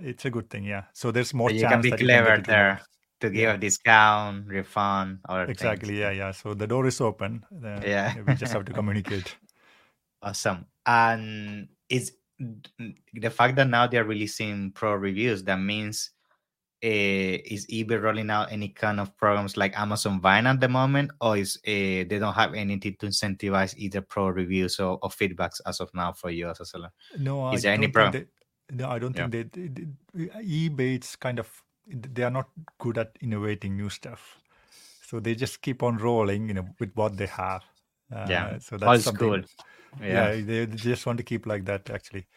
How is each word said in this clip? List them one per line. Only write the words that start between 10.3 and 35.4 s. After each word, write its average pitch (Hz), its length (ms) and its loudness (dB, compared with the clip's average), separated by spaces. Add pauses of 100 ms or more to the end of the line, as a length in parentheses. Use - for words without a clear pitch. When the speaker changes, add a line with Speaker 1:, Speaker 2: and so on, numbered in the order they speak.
Speaker 2:
And 110 800 2 (200)
it's 127 240 -2 (260)
the 113 920 -10
fact 127 260 4
that 135 120 6
now 120 180 4
they're 117 180 4
releasing 104 680 -4
pro 107 220 -2
reviews, 98 500 0
that 95 160 0
means, 107 500 -4 (720)
eh, 98 640 2
is 104 220 -8
eBay 113 340 -2
rolling 107 300 0
out 107 200 0
any 104 180 -6
kind 104 320 -2
of 98 180 -6
programs 104 380 2
like 98 220 0
Amazon 104 420 0
Vine 98 260 6
at 131 140 4
the 131 80 4
moment, 135 420 2 (100)
or 110 160 2
is, 98 280 -2
eh, 98 400 0
they 101 140 -2
don't 101 160 0
have 101 200 2
anything 101 460 -4
to 104 60 -6
incentivize 98 720 0
either 98 240 -6
pro 95 280 -2
reviews 92 520 0
or, 92 220 -2
or 95 80 -4
feedbacks 92 560 -4
as 90 140 -6
of 90 140 -10
now 87 180 -4
for 90 180 -8
you 85 180 -6
as 85 120 -12
a 87 40 -14
seller? 85 260 -16 (280)
Speaker 1:
No, 135 340 -4
Speaker 2:
Is 120 120 -2
Speaker 1:
I 101 40 4
Speaker 2:
there 101 60 4
any 107 140 2
Speaker 1:
don't 135 40 -6 (180)
think - 40 -2
Speaker 2:
program? - 140 -6 (420)
Speaker 1:
they, 135 60 -10
no, 127 120 -6
I 123 100 -4
don't 127 180 -4
Speaker 2:
Yeah. 120 120 -2
Speaker 1:
think 117 240 -6
they, 180 160 -10
they, 143 180 -10 (280)
they, 170 120 -6 (440)
eBay, 131 240 -2
it's - 220 -8
kind 123 220 -6
of, 113 120 -8 (360)
they 127 360 -8
are 120 80 2
not 131 180 -4 (300)
good 117 180 -4
at 113 240 -4
innovating 104 560 -4
new 101 140 -6
stuff. - 480 -16 (680)
So 117 140 -8
they 113 140 -2
just 123 260 -6